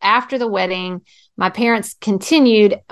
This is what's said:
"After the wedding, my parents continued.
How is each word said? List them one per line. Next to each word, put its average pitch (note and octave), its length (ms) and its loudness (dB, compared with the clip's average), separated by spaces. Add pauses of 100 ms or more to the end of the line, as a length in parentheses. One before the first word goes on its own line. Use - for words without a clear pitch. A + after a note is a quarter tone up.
"After B3 380 -2
the A#3+ 80 -4
wedding, F#3 560 -4 (340)
my F#3 140 -2
parents A#3 500 -2
continued. G#3+ 800 2 (140)